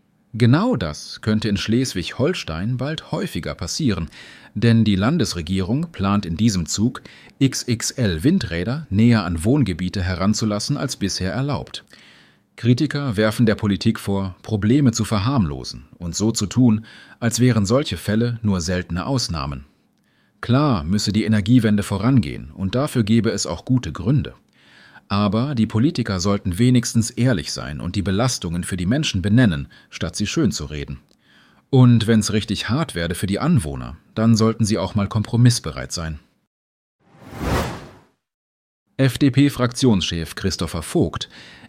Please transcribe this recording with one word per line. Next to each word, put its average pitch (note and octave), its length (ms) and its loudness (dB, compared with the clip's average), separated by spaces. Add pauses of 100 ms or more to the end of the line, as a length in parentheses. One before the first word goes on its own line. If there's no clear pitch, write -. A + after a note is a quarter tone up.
(320)
Genau C#3+ 440 4
das - 460 -8
könnte G#2+ 260 0
in G2+ 80 0
Schleswig-Holstein A#2 1200 -2
bald C#3+ 340 -8
häufiger F2 460 -6
passieren, F2 540 -2 (440)
denn A2+ 300 4
die G2+ 100 4
Landesregierung G2 960 0
plant G2 340 0
in E2+ 120 -4
diesem F#2+ 300 0
Zug, - 360 -2 (380)
X C3+ 260 0
X A#2 240 -4
L F2+ 320 -2
Windräder A#2 680 0
näher A2 360 4
an E2 180 -2
Wohngebiete F#2 600 0
heranzulassen G#2 720 0
als - 180 -6
bisher F#2 380 -4
erlaubt. B2+ 520 -6 (680)
Kritiker C3+ 600 0
werfen A2 300 2
der G#2 100 2
Politik G#2+ 420 0
vor, G2 440 -4
Probleme A2+ 500 2
zu A2 120 -2
verharmlosen F#2 840 -2 (120)
und E2+ 160 -8
so G#2+ 160 2
zu G#2+ 160 -2
tun, A2 380 2 (340)
als A2+ 220 -2
wären A2+ 260 4
solche B2 300 0
Fälle A2+ 460 -2
nur G2+ 180 0
seltene F2 460 -4
Ausnahmen. C#2+ 580 -4 (800)
Klar B2 420 2
müsse G2 300 0
die G#2 100 2
Energiewende G#2+ 580 4
vorangehen F#2 720 0
und F#2+ 200 -6
dafür C3 300 0
gebe A2 260 2
es G2 160 -4
auch E2 180 -8
gute B2 260 0
Gründe. G2 440 -2 (720)
Aber G#2 460 0
die A2 120 2
Politiker A2 540 0
sollten G2 380 -2
wenigstens A#2+ 520 2
ehrlich A#2 420 0
sein C2 280 -10
und F2+ 160 -6
die G2 60 -2
Belastungen F#2+ 600 -2
für F#2 140 -6
die F2 100 -4
Menschen B2 360 -2
benennen, G2+ 440 4 (220)
statt - 260 -8
sie G#2 120 -4
schön B2 260 0
zu D2 140 -8
reden. C#2+ 320 -10 (720)
Und B2 360 6
wenn's G#2+ 280 2
richtig G2+ 340 -2
hart D3 260 -2
werde E2+ 200 -4
für - 120 -4
die G2 140 -2
Anwohner, D2 560 0 (180)
dann A2+ 220 4
sollten A2 300 2
sie G2+ 100 0
auch F#2 180 -4
mal G2+ 140 0
kompromissbereit A2 840 2
sein. D#2+ 300 -8 (2750)
F-D-P-Fraktionschef B2 1400 2
Christopher E2+ 480 -4
Vogt - 480 -2 (380)